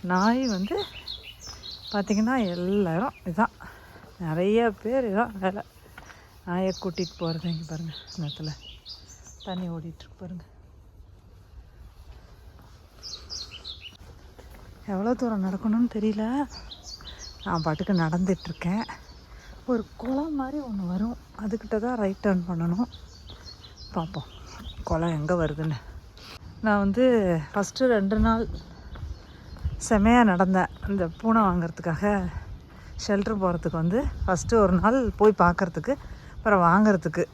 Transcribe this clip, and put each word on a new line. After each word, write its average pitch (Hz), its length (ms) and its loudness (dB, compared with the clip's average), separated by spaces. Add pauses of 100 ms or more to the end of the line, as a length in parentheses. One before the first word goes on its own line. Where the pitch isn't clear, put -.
நாய் 208 460 2
வந்து 220 360 -2 (1080)
பார்த்திங்கன்னா 214 560 2
எல்லாரும் 180 680 0 (120)
இதான். 190 240 2 (720)
நிறைய 196 520 2 (120)
பேர் 233 320 0
இதான் 220 220 0
வேலை. 190 260 -2 (840)
நாயை 185 360 0
கூட்டிட்டு 180 380 -6
போறது. 165 260 -4
இங்க 165 220 -4
பாருங்க, 160 260 -8 (240)
இந்த 151 140 -6
இடத்துல 156 180 -8 (920)
தண்ணி 185 260 -6
ஓடிட்டுருக்கு 165 500 -12
பாருங்க. 180 240 -12 (4000)
எவ்வளோ 208 260 0
தூரம் 220 300 -2
நடக்கணும்னு 214 480 0
தெரியல. 220 520 0 (1000)
நான் 175 180 -2
பாட்டுக்கு 160 320 0
நடந்துட்டுருக்கேன். 175 880 0 (840)
ஒரு 233 200 0 (120)
குளம் 285 380 -2
மாதிரி 269 240 -4
ஒண்ணு 208 280 -4
வரும். 202 300 -2 (220)
அதுக்கிட்ட 214 400 -2
தான் 240 180 -2
ரைட் 196 260 0
டர்ன் 185 240 2
பண்ணணும். 175 380 0 (1080)
பார்ப்போம் 160 300 -6 (600)
குளம் 170 260 0
எங்க 156 240 0
வருதுன்னு. 156 400 0 (880)
நான் 214 160 2
வந்து 202 600 4 (140)
ஃபஸ்ட்டு 208 340 0
ரெண்டு 214 320 4
நாள் 226 280 4 (1400)
செமையா 233 340 8
நடந்தேன். 185 680 4
இந்த 190 180 0
பூனை 220 340 2
வாங்குறதுக்காக, 175 880 0 (800)
ஷெல்டர் 202 300 0
போறதுக்கு 175 340 0
வந்து 175 320 2 (240)
ஃபஸ்ட்டு 185 260 0
ஒரு 185 260 6
நாள் 220 360 4
போய் 208 220 8
பார்க்கறதுக்கு, 175 580 2 (420)
அப்புறம் 208 240 4
வாங்குறதுக்கு. 175 720 4